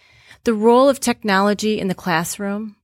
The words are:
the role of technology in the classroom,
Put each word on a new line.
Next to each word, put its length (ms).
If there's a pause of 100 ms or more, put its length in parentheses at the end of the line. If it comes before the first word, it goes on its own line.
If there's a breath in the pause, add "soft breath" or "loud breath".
(440 soft breath)
the 120
role 340
of 100
technology 800
in 80
the 60
classroom, 920